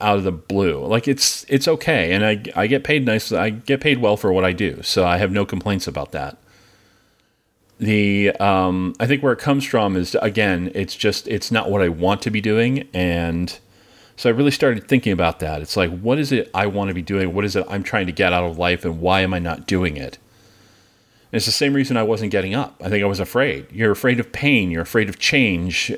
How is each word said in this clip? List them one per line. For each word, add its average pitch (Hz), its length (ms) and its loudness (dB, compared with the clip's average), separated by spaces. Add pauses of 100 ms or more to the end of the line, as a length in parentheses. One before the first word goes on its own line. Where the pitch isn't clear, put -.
out 104 180 2
of 95 60 -2
the 92 80 0
blue. 85 520 0
Like, 107 220 0
it's, - 420 0
it's 139 200 2
okay. 147 440 0
And 101 140 2
I, 107 160 0 (140)
I 101 100 2
get 135 160 0
paid 147 240 0
nice, 110 240 0
I 104 200 0
get 120 300 -2
paid 147 180 2
well 104 180 4
for 101 160 0
what 92 120 2
I 92 80 2
do. 82 300 -2
So - 240 2
I 87 120 2
have 95 120 0
no 98 160 0
complaints 98 400 -4
about 71 260 -8
that. 69 240 -8 (1400)
The, 101 540 2
um, 92 680 2
I 113 60 2
think 139 160 0
where 135 100 2
it 117 60 -2
comes 139 260 0
from 104 320 0
is, 90 240 -2
again, 98 540 0
it's 95 200 -4
just, - 320 -2
it's - 240 -4
not 110 200 0
what 101 100 2
I 90 80 4
want 87 320 0
to 117 100 -4
be 107 120 -2
doing. 117 500 0
And 87 640 -2 (580)
so - 120 0
I 117 60 4
really 143 160 4
started 131 360 0
thinking 120 280 2
about 85 260 0
that. 78 220 -4
It's - 160 -4
like, 90 200 2
what 117 200 0
is 143 120 -4
it 123 220 0
I 98 140 0
want 101 220 -2
to 92 60 -4
be 90 60 -4
doing? 95 320 -2
What 101 140 -2
is 95 100 -4
it - 140 0
I'm 101 120 -4
trying 101 220 -2
to 90 80 -4
get 90 220 2
out 90 100 0
of 82 140 -4
life? 87 260 0
And 82 160 -4
why 92 220 4
am 95 100 0
I 92 60 -2
not 82 280 -4
doing 90 300 0
it? 67 220 -12 (1120)
And 117 60 -2
it's 107 80 -2
the 113 60 -2
same 139 200 2
reason 135 240 0
I 113 60 2
wasn't 107 300 0
getting 98 220 0
up. 135 200 -4 (100)
I 92 60 -4
think 101 120 2
I 101 40 2
was 98 120 0
afraid. 98 540 -2
You're 107 200 2
afraid 123 280 2
of - 100 -8
pain. 123 400 2
You're 82 120 -2
afraid 107 260 0
of 95 100 -10
change. 92 800 0